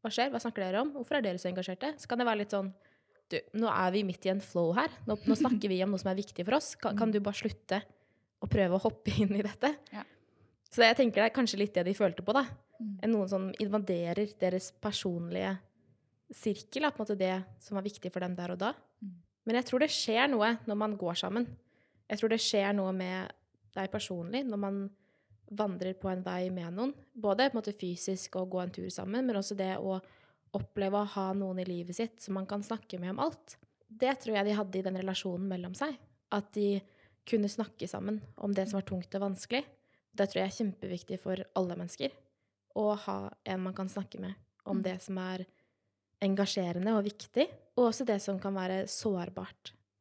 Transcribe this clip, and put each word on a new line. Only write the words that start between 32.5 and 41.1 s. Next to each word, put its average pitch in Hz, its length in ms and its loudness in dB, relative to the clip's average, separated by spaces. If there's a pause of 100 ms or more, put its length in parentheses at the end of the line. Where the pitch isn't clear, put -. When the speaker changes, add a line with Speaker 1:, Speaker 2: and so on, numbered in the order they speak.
Speaker 1:
snakke 214 360 -8
med 180 120 -4
om 220 100 -4
alt. - 360 -4 (320)
Det 254 320 2
tror 226 160 -2
jeg 202 100 4
de 208 60 2
hadde 196 260 0
i 190 40 -2
den 185 140 -2
relasjonen 190 500 -2
mellom 180 280 -6
seg. 285 220 -4 (360)
At 202 200 -2
de 202 280 2 (460)
kunne 208 220 2
snakke - 400 -4
sammen 202 320 -4 (180)
om 202 140 -2
det 190 160 2
som 202 120 0
var 190 80 -8
tungt 180 260 -6
og 196 80 -2
vanskelig. 202 420 -4 (520)
Det 196 140 2
tror 190 120 0
jeg 190 60 0
er 196 160 -10
kjempeviktig 185 560 -6